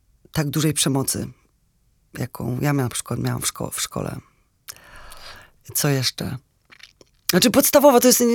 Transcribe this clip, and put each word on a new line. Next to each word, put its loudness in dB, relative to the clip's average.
tak -4
dużej -2
przemocy, -2
jaką -8
ja 0
na -2
przykład -8
miałam -4
w -4
szko-, -8
w -8
szkole. -8
Co -2
jeszcze? -4
Znaczy 4
podstawowo 6
to 4
jest, 4